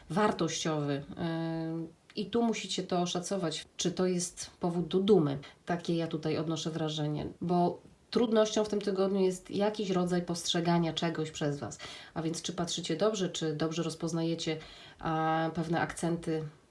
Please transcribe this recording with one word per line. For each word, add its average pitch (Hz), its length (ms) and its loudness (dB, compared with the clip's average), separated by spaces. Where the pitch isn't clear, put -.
wartościowy, 156 920 0
e, 165 880 -4
i 202 100 -4
tu 233 180 0
musicie 214 400 -2
to 180 180 0
oszacować, 175 640 -2
czy - 140 0
to 185 140 2
jest 180 440 -2
powód 170 280 0
do 180 120 2
dumy. 175 380 6
Takie 175 300 -2
ja 165 120 0
tutaj 156 300 -2
odnoszę 160 340 -2
wrażenie, 151 560 -2
bo 175 400 2
trudnością 214 480 4
w 214 60 -2
tym 208 120 0
tygodniu 196 400 2
jest 185 300 0
jakiś 208 380 0
rodzaj 180 320 2
postrzegania 170 720 2
czegoś 156 380 -2
przez 143 280 -2
was. - 180 -8
A 165 80 -4
więc 165 200 -4
czy 180 120 -4
patrzycie 170 420 -2
dobrze, 190 340 2
czy 156 260 -2
dobrze 160 280 -2
rozpoznajecie, 165 760 -2
a, 160 540 2
pewne 165 280 0
akcenty, 165 600 -2